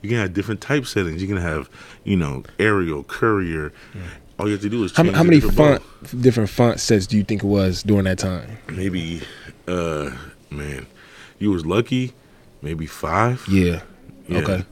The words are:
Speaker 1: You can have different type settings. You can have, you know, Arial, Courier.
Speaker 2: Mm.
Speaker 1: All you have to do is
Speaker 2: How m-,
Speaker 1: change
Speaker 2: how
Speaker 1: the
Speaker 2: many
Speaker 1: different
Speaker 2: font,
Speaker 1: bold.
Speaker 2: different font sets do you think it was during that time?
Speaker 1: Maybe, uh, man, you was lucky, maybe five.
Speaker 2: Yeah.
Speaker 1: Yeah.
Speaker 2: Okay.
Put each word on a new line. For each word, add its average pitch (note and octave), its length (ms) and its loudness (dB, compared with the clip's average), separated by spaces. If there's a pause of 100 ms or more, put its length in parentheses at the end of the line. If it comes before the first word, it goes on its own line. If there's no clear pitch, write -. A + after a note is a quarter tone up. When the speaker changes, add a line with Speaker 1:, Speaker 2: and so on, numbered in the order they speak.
Speaker 1:
You G2+ 60 -4
can A#2+ 80 2
have F#2+ 160 -2
different G2+ 260 -4
type C#3 240 -2
settings. F2 380 -2
You F#2+ 60 -4
can G2+ 100 0
have, D#2+ 320 -4 (340)
you G2+ 100 0
know, C#2+ 300 0 (140)
Arial, F2 460 0
Courier. F2 680 -2 (240)
Speaker 2:
Mm. G2+ 60 -12 (380)
Speaker 1:
All G2+ 80 -2
you G#2 60 0
have G2 80 -4
to G2+ 80 -4
do A2+ 160 -2
is F2+ 100 -6
Speaker 2:
How A#2+ 80 4
m-, A#2 40 4
Speaker 1:
change G2 100 2
Speaker 2:
how D#3+ 60 4
Speaker 1:
the F3 80 6
Speaker 2:
many D#3 100 8
Speaker 1:
different - 160 2
Speaker 2:
font, D3 260 6 (300)
Speaker 1:
bold. B2 100 -4
Speaker 2:
different A#2 280 4
font A#2+ 300 2
sets G2+ 260 2
do G#2+ 100 0
you G#2 80 4
think G#2 180 -4
it G2+ 40 -2
was F#2+ 360 2
during G2+ 220 4
that F#2 140 0
time? F#2+ 400 -6 (100)
Speaker 1:
Maybe, F2 540 -6 (440)
uh, E2 440 -4 (400)
man, C#2+ 360 -10 (520)
you G#2 120 0
was F2 140 0
lucky, A#2+ 480 0 (480)
maybe D#2+ 260 -6
five. G#2+ 640 0
Speaker 2:
Yeah. F2+ 320 2 (480)
Speaker 1:
Yeah. F2 120 0
Speaker 2:
Okay. F#2 320 -2